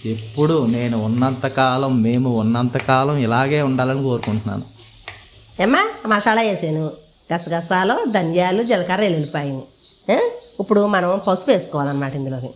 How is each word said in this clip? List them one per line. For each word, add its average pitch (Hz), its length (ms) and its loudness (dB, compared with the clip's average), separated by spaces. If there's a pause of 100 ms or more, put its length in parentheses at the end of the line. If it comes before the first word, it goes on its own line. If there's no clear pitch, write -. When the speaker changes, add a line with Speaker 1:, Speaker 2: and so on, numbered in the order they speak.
Speaker 1:
ఎప్పుడు 147 600 0
నేను 117 380 0
ఉన్నంతకాలం, 131 1000 2
మేము 123 340 2
ఉన్నంతకాలం 123 800 2
ఇలాగే 135 460 2
ఉండాలని 131 400 0
కోరుకుంటున్నాను. 110 720 -2 (840)
Speaker 2:
ఏమ్మా, 294 280 2 (180)
మసాలా 220 360 2
వేసాను, 160 480 -2 (440)
గసగసాలు, 185 760 0
ధనియాలు, 180 520 2
జీలకర్ర, 190 400 0
ఎల్లుల్లిపాయని. 147 600 -2 (500)
ఏ? 262 60 4 (420)
ఇప్పుడు 202 260 2
మనం 190 420 2
పసుపు 185 220 2
వేసుకోవాలన్నమాట 143 640 -2
ఇందులోకి. 131 420 -6